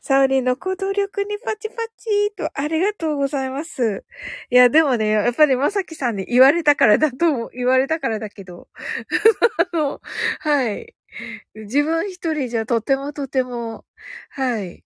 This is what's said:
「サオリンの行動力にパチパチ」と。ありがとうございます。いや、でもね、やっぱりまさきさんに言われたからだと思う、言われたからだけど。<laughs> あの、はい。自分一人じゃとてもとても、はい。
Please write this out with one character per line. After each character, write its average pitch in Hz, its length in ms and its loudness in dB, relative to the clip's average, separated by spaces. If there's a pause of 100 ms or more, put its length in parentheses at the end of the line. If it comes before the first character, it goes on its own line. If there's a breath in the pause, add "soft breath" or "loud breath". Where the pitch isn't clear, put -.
「サ 269 200 2
オ 269 40 4
リ 269 160 2
ン - 20 -4
の 254 140 0
行 370 180 -4
動 392 160 -4
力 403 320 -2
に 415 140 -4
パ 427 200 -4
チ 427 120 -8
パ - 60 -14 (200)
チ」 415 400 0
と。 - 200 -4
あ 294 120 -2
り 320 120 0
が 392 160 0
と 311 180 -2
う 294 40 -2
ご 277 100 0
ざ 269 180 -2
い 262 60 -4
ま 269 140 -4
す。 220 380 -2 (460 loud breath)
い 247 60 0
や、 247 140 8
で 294 120 4
も 269 160 2
ね、 214 120 0
や 214 200 2
っ 233 60 -4
ぱ 311 100 6
り 277 100 2
ま 269 140 0
さ 381 140 -2
き - 100 -10
さ 269 160 -4
ん 214 60 -4
に 196 100 -4
言 247 160 4
わ 269 100 8
れ 339 120 0
た 285 120 4
か 262 120 2
ら 208 100 6
だ 262 140 2
と 311 180 2
思 233 160 -2
う、 - 80 -10
言 247 140 -2
わ 262 100 4
れ 269 80 2
た 320 140 -2
か 247 100 -2
ら 220 80 -2
だ 208 140 -6
け 196 120 -14
ど。 180 300 -12
<laughs> - 1000 0
あ 349 60 -2
の、 294 240 -2 (380 loud breath)
は 277 320 0
い。 - 240 -8 (600 loud breath)
自 220 280 0
分 330 260 -2
一 330 240 -4
人 285 160 -2
じ 233 80 -2
ゃ 220 80 -2
と 226 160 0
て 269 140 2
も 277 180 -6
と 277 140 -4
て 262 160 0
も、 233 420 -6 (440 loud breath)
は 247 320 -2
い。 175 240 -8